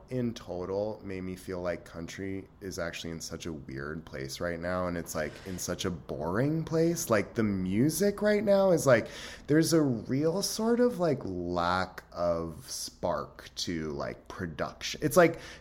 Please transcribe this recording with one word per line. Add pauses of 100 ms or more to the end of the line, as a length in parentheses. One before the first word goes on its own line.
in
total
made
me
feel
like
country (140)
is
actually
in
such
a
weird
place
right
now,
and
it's,
like, (120)
in
such
a
boring
place.
Like,
the
music
right
now
is,
like, (380)
there's
a
real
sort
of,
like,
lack (100)
of
spark
to,
like,
production.
It's
like (240)